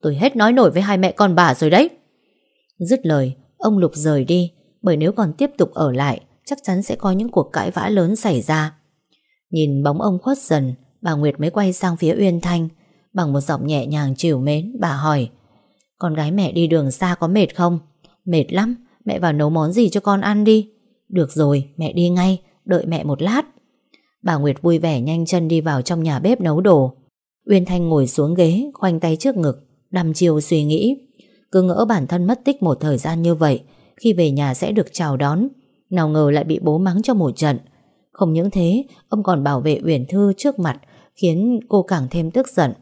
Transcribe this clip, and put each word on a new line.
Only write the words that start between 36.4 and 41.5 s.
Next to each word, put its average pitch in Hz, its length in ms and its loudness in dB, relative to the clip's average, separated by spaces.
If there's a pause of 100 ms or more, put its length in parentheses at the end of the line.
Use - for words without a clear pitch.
bị 156 160 -2
bố 156 180 0
mắng 185 240 0
cho 254 120 -2
một 170 220 0
trận. 151 220 0 (540)
Không 165 220 0
những 170 160 0
thế, 196 340 0 (260)
ông 214 140 -2
còn 170 200 0
bảo 143 180 0
vệ 151 240 0
Uyển 143 200 0
Thư 202 320 2
trước 277 220 -2
mặt, 160 200 -4 (420)
khiến 196 380 0 (100)